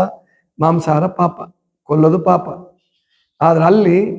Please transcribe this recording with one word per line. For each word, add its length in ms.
ಮಾಂಸಾಹಾರ 460
ಪಾಪ, 340
ಕೊಲ್ಲೋದು 360
ಪಾಪ. 280
ಆದ್ರೆ 240
ಅಲ್ಲಿ 360